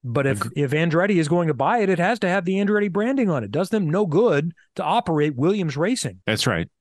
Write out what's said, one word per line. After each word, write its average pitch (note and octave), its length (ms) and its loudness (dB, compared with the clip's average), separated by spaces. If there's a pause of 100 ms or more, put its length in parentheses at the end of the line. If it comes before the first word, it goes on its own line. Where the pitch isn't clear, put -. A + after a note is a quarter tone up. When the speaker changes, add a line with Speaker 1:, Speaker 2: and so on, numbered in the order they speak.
Speaker 1:
But C3+ 240 -2
if, A#2+ 160 0
Speaker 2:
Ag- A#2 140 -8
Speaker 1:
if C#3+ 160 0
Andretti E3+ 460 2
is D#3 100 2
going E3+ 220 0
to D3 40 0
buy D#3 260 0
it, G3 100 0
it F3+ 100 2
has G#3 200 0
to F#3 100 0
have F#3 160 0
the F#3+ 80 -2
Andretti G3+ 360 0
branding A3 400 0
on C3+ 140 0
it. G2+ 80 -8
Does E3+ 180 -2
them G3+ 200 0
no G3 160 2
good E3+ 480 2 (240)
to F3+ 60 -6
operate D#3 520 0
Williams E3 400 0
Racing. D3 500 -4
Speaker 2:
That's A2 220 0
right. E2+ 220 0 (120)